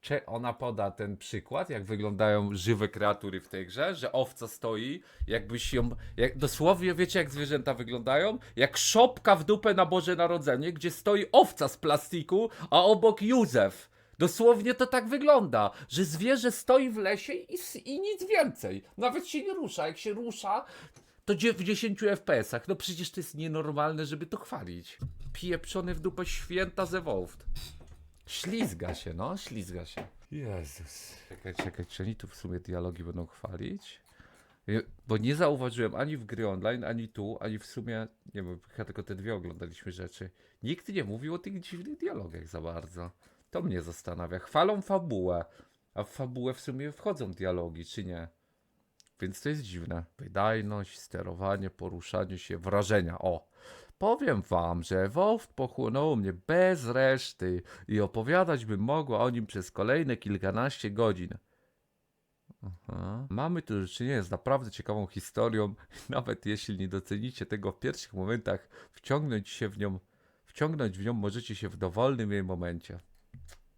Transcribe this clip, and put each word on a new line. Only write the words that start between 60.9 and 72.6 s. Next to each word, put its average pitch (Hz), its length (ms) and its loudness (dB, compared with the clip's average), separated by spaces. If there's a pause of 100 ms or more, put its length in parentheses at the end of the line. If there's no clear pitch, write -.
godzin. 101 380 0 (1300)
Aha. 95 640 -8
Mamy 156 320 -2
tu 104 200 -2
do 92 60 -2
czynienia 120 360 -2
z 90 80 -6
naprawdę 127 400 0
ciekawą 104 360 -4
historią. 107 680 0 (160)
<laughs> - 180 -20
Nawet 120 360 -4
jeśli 104 320 -4
nie 95 100 -4
docenicie 101 580 -6
tego 101 260 -4
w - 80 -12
pierwszych - 340 -6
momentach, 95 560 -4 (220)
wciągnąć 135 580 -2
się 107 200 -4
w 101 80 -14
nią, 101 220 -4 (460)
wciągnąć 147 520 -2
w 98 80 -6
nią 117 80 0
możecie 107 420 -4
się 101 140 -8
w 90 80 -14
dowolnym 110 540 0
jej 101 120 0
momencie. 87 560 -6 (800)